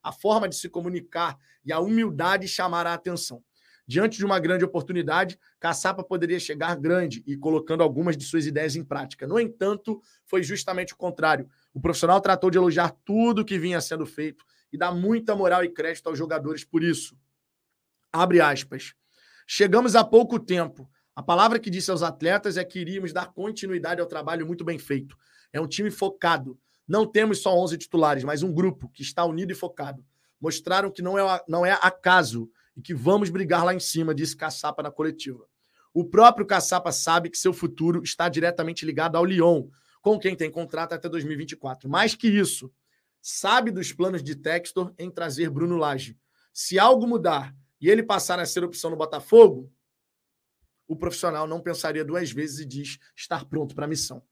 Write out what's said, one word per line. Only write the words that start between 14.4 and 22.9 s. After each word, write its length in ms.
e 60
dá 140
muita 440
moral 280
e 60
crédito 380
aos 100
jogadores 460
por 200
isso. 340
Abre 260
aspas. 540
"Chegamos 480
há 80
pouco 360
tempo. 500
A 60
palavra 380
que 100
disse 220
aos 100
atletas 560
é 80
que 140
iríamos 340